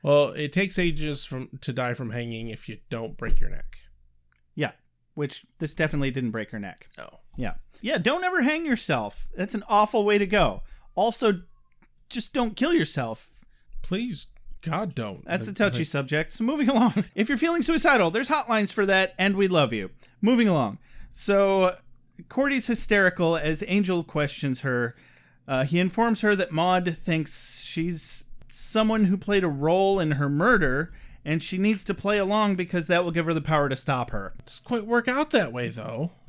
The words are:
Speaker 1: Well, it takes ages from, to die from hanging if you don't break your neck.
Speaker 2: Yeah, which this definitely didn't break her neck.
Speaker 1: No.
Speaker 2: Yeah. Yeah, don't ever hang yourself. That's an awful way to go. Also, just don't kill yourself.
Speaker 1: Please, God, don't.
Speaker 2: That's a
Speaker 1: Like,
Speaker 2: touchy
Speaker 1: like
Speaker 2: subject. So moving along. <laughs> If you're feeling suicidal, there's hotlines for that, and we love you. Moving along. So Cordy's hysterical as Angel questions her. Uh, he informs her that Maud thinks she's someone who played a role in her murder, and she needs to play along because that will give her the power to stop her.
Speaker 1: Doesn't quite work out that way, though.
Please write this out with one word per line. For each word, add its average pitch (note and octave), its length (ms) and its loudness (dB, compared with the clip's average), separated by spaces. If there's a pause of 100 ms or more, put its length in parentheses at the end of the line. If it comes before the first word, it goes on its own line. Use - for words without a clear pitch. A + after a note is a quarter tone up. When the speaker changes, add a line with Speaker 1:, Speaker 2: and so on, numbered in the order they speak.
Speaker 1:
Well, C#3+ 300 4
it D3+ 200 -6
takes F#3+ 240 0
ages D#3 480 -2
from, C3 240 -10 (120)
to C3 120 -6
die B2 220 -4
from A#2+ 160 -8
hanging A#2 380 -8
if - 200 -12
you G#2+ 80 -12 (140)
don't A2+ 260 -8
break A#2 220 6
your - 100 6
neck. - 280 -6 (760)
Speaker 2:
Yeah, D3 200 -2 (420)
which C#3+ 320 -8 (100)
this D3+ 160 -6
definitely D3 380 -2
didn't B2 180 -2
break G#2+ 220 -6
her A2 80 -8
neck. G2 360 -12
Speaker 1:
No. - 260 -18 (160)
Speaker 2:
Yeah. A#2+ 160 -2 (280)
Yeah, C4 160 -2
don't C#4 260 0
ever F4+ 200 0
hang D#4 240 0
yourself. C3+ 680 -2
That's G3 200 -4
an G3+ 120 -6
awful G#3+ 380 4
way G#3 140 4
to G3+ 80 2
go. E3 340 2 (320)
Also, G#3 480 0 (680)
just - 260 -8
don't A#3+ 220 -2
kill D#4+ 180 2
yourself. B2+ 560 -2 (540)
Speaker 1:
Please, G#3 440 -6 (340)
God, D#3+ 320 -4
don't. G#2 320 -8
Speaker 2:
That's - 220 -4
a - 20 -6
Speaker 1:
Like, G3 80 -8
Speaker 2:
touchy G3 220 2
Speaker 1:
like D#3+ 80 -2
Speaker 2:
subject. D3 460 -2
So A3+ 100 -4
moving C4+ 260 2
along. A3 400 4
<laughs> - 60 -18
If G#3+ 140 0
you're C#4 80 0
feeling E4 260 0
suicidal, B3 480 4
there's A3+ 180 -2
hotlines A3+ 420 0
for G3+ 140 0
that, F#3+ 320 2
and F#3+ 180 2
we G3 120 2
love D3 260 4
you. G2+ 160 -6 (320)
Moving A#3 260 6
along. C3+ 300 2 (320)
So G3 680 2 (520)
Cordy's C4+ 380 0
hysterical F3+ 680 2
as D#3 320 -2
Angel F#3 360 0
questions C#3+ 580 -2
her. A#2+ 340 -2 (520)
Uh, C3 180 0
he E3+ 140 0
informs G#3+ 420 2
her G#3 140 4
that F#3 160 -2
Maud F3 440 2
thinks - 680 -4
she's E3 600 -6 (260)
someone A3 540 2
who F#3+ 120 2
played G3+ 260 0
a E3+ 60 0
role F#3 500 2
in D#3 120 0
her C#3+ 180 0
murder, D#3+ 640 2 (320)
and D#3 160 -2
she - 160 -6
needs G3+ 280 2
to F#3+ 100 -4
play G#3 240 -2
along G3+ 360 2
because F3 300 -2
that F3+ 180 2
will F3 80 -2
give E3 140 0
her E3 80 0
the D#3+ 80 0
power D3 260 2
to C3 80 -2
stop B2+ 360 -2
her. G2 240 -6 (100)
Speaker 1:
Doesn't - 180 -16
quite A#3 220 -4
work A#3 220 2
out C#4+ 240 0
that E3 200 2
way, A#2+ 180 -4
though. A2+ 420 -6 (180)